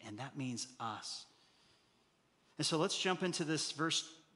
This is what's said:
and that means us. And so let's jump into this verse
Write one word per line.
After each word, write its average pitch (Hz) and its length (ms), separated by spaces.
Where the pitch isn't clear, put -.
and 104 120
that 135 180
means 127 320
us. - 480
And 147 80
so 170 100
let's 180 200
jump 185 260
into 175 220
this 151 280
verse 156 360